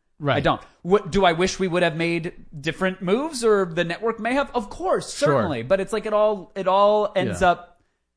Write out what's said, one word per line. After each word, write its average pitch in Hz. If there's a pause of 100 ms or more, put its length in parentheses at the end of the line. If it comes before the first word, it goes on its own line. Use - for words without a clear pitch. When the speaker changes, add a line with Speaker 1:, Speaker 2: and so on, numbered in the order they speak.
(200)
Speaker 1:
Right. 143
Speaker 2:
I 143
don't. - (200)
What, 190
do 196
I 175
wish 180
we 190
would 175
have 165
made 170 (260)
different 185
moves 240
or 208
the 170
network 220
may 233
have? 277
Of 233
course, 320
Speaker 1:
Sure. -
Speaker 2:
certainly. 113
But 190
it's 190
like 220
it 220
all, 208
it 185
all 202
ends 185
Speaker 1:
Yeah. 180
Speaker 2:
up. - (440)